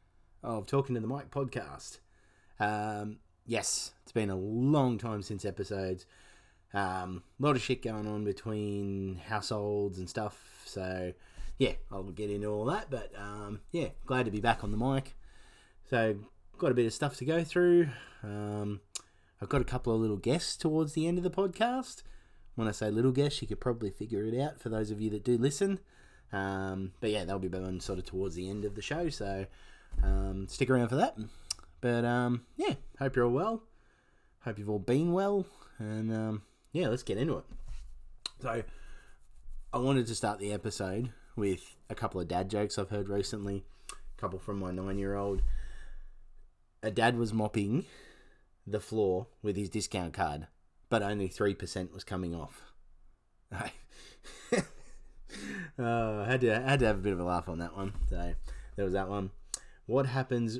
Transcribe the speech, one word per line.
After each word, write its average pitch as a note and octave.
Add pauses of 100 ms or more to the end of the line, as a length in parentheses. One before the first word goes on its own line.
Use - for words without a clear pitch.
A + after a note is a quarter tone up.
(420)
of A2+
Talking C3+
to A2+
the A2
Mic C3+
podcast. A#2 (600)
Um, G#2+ (260)
yes, - (100)
it's -
been G#2+
a F#2+
long B2
time A2
since G2
episodes. F#2+ (680)
Um, F2+ (180)
a C3
lot D3
of A#2+
shit -
going G#2+
on G#2+
between G2+
households G#2
and F#2
stuff, -
so F#2 (440)
yeah, A2 (180)
I'll F#2+
get G#2
into G2+
all G#2+
that, F3+
but, -
um, G#2 (100)
yeah, D#3+ (180)
glad B2+
to G#2+
be G#2
back A2+
on G#2
the A#2
mic. C3+ (720)
So, A2+ (420)
got D3+
a -
bit A#2+
of A2+
stuff C#3+
to B2+
go D#3+
through. F3 (340)
Um, G#2 (580)
I've G2
got C#3
a A#2+
couple B2
of A2+
little G#2+
guests C#3+
towards D#3
the D#3
end F3
of F3
the F3+
podcast. A3 (540)
When A2
I G#2
say G#2+
little A#2
guests, C#3
you A2
could -
probably A#2
figure G#2+
it A#2
out D3+
for A#2
those A2
of G#2+
you A2
that G#2+
do A#2+
listen. F3+ (540)
Um, F#2+
but A2
yeah, G#2
they'll G2
be F#2+
going F#2
sort F2+
of E2
towards F#2+
the F2+
end G#2
of G2+
the G#2
show, D#3+
so, G2 (560)
um, G2
stick -
around B2
for B2
that. G3+ (640)
But, A#2+
um, A#2+ (140)
yeah, F#4 (240)
hope C#3
you're B2
all A#2+
well. G#3+ (840)
Hope G#2+
you've G#2
all G#2+
been D3
well, G3 (320)
and, A2
um, A2 (300)
yeah, E3
let's A2+
get G2+
into C3
it. - (960)
So, A#2+ (1080)
I A#2+
wanted B2+
to A2+
start G#2
the G2+
episode G#2 (220)
with G2 (120)
a A2
couple F#2+
of E2+
dad F2+
jokes G#2
I've G2
heard G2+
recently, G2+ (260)
a -
couple F#2
from G2+
my F#2
nine-year-old. G2 (1400)
A G#2+
dad A#2
was A2+
mopping G#2+ (800)
the G2+
floor G2 (140)
with G#2
his G2
discount F#2
card, D#2 (420)
but A2+
only G2+
three G2+
percent F#2
was F#2+
coming F2+
off. - (800)
<laughs> F#2+ (2250)
Uh, A2+
I -
had B2+
to, A2+
I B2+
had C#3
to A#2+
have G#2+
a F#2+
bit G2+
of F2
a F2+
laugh F2
on E2
that E2+
one. F#2+ (160)
So, F2 (420)
there G2+
was F#2
that F#2+
one. G2 (540)
What C3
happens B2